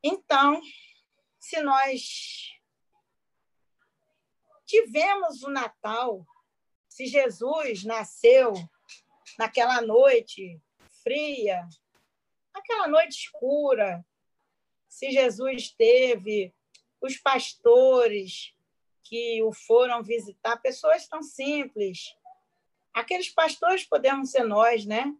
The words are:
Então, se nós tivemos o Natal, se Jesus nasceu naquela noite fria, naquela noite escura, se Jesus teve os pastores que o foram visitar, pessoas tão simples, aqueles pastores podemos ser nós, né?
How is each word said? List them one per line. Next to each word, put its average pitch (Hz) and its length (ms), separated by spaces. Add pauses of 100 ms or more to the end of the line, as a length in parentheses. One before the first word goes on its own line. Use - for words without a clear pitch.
Então, 294 600 (760)
se - 240
nós - 960 (2000)
tivemos 349 800
o 277 60
Natal, 226 760 (640)
se - 160
Jesus 254 760
nasceu 226 720 (840)
naquela 233 440
noite 226 800 (420)
fria, 233 640 (880)
naquela 403 340
noite 311 380
escura, 240 800 (840)
se 269 220
Jesus 254 580
teve 220 840 (480)
os 269 160
pastores 247 1400 (500)
que 233 400
o 220 100
foram 240 500
visitar, 220 540
pessoas 262 500
tão 320 140
simples, 269 960 (800)
aqueles 359 360
pastores 339 560
podemos 269 460
ser 254 120
nós, 220 420
né? 254 340